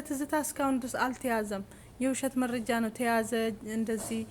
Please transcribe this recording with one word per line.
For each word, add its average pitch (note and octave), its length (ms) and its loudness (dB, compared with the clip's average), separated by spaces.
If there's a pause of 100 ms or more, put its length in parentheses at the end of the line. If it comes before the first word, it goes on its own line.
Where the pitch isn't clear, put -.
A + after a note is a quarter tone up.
ትዝታ D4 360 -4
እስካሁን C4+ 400 2
ድረስ B3 180 -4
አልተያዘም። A3+ 680 0 (360)
የውሸት C4 380 0
መረጃ B3 320 0 (100)
ነው A3+ 120 2
ተያዘ A3+ 400 2 (380)
እንደዚህ A3+ 600 0